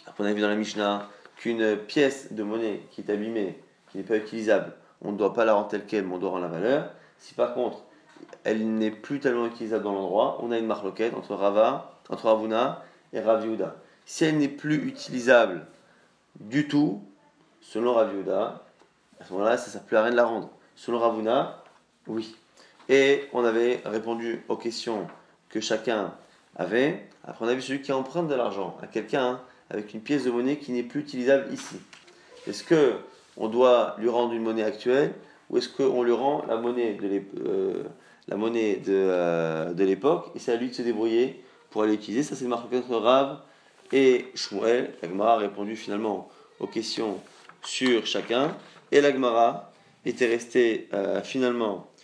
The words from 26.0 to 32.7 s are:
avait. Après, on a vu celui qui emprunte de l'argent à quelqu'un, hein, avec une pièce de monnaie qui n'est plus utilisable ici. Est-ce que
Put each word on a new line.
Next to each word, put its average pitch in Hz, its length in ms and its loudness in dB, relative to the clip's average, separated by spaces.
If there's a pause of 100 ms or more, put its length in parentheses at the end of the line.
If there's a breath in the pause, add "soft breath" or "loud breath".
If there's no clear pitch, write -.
avait. 127 520 0 (160)
Après, - 220 -8
on - 20 0
a 123 60 2
vu 131 80 -4
celui 135 200 -6
qui 139 100 -6
emprunte 135 360 -2
de 143 80 0
l'argent 98 460 -2
à - 60 -14
quelqu'un, 123 380 -2
hein, 127 160 -2 (280 loud breath)
avec 104 240 -8
une 110 80 -10
pièce 139 240 -2
de 127 60 0
monnaie 131 260 0
qui 135 140 -10
n'est 123 120 -2
plus 143 180 -8
utilisable 135 520 0
ici. - 240 -12 (680 loud breath)
Est-ce - 160 -8
que 147 300 6 (440 loud breath)